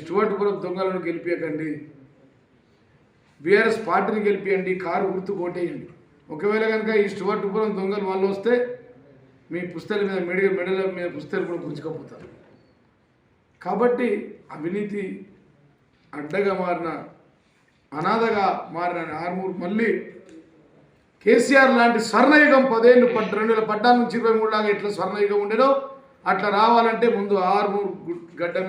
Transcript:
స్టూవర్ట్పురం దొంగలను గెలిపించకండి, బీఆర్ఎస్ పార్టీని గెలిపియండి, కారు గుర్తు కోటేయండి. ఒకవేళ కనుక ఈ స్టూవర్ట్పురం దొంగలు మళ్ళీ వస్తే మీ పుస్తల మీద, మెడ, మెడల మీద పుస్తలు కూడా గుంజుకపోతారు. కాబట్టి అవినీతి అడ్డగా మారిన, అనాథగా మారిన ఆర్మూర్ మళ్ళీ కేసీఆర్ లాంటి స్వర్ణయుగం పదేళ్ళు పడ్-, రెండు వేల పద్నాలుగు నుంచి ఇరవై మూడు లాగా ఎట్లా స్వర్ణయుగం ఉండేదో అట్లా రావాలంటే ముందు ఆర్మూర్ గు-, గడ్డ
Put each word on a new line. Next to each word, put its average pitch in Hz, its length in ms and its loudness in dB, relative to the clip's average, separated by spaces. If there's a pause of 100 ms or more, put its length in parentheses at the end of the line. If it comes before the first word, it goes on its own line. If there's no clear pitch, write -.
స్టూవర్ట్పురం 202 600 0
దొంగలను 185 460 -4
గెలిపించకండి, 160 640 -4 (1700)
బీఆర్ఎస్ 220 460 4
పార్టీని 202 380 0
గెలిపియండి, 185 480 0 (100)
కారు 190 300 -2
గుర్తు 190 260 -6
కోటేయండి. 175 480 -6 (460)
ఒకవేళ 208 300 0 (100)
కనుక 214 180 -2 (100)
ఈ 196 120 2
స్టూవర్ట్పురం 202 680 -2
దొంగలు 196 300 -4
మళ్ళీ 190 240 0
వస్తే 233 200 0 (1000)
మీ 170 80 -6 (140)
పుస్తల 208 340 -6
మీద, 196 200 -4
మెడ, 180 120 -4 (180)
మెడల 185 200 -2 (200)
మీద 175 100 -6 (100)
పుస్తలు 185 320 -6
కూడా 170 160 -6
గుంజుకపోతారు. 147 640 -12 (1400)
కాబట్టి 240 420 0 (480)
అవినీతి 196 480 -6 (1120)
అడ్డగా 185 480 -2
మారిన, 170 280 -4 (1000)
అనాథగా 202 540 0 (320)
మారిన 175 260 -4 (220)
ఆర్మూర్ 185 280 -6 (120)
మళ్ళీ 214 240 0 (1400)
కేసీఆర్ 247 560 6
లాంటి 233 260 4
స్వర్ణయుగం 277 680 6
పదేళ్ళు 240 400 8
పడ్-, 202 280 -2
రెండు 226 120 2
వేల 220 200 0
పద్నాలుగు 240 300 4
నుంచి 220 160 -4
ఇరవై 226 200 2
మూడు 220 160 0
లాగా 214 200 0
ఎట్లా 202 220 -4
స్వర్ణయుగం 202 480 0
ఉండేదో 226 240 2 (640)
అట్లా 202 180 0 (100)
రావాలంటే 226 500 4 (100)
ముందు 202 180 0 (200)
ఆర్మూర్ 202 340 -2 (160)
గు-, 175 180 -10 (160)
గడ్డ 170 160 -4 (120)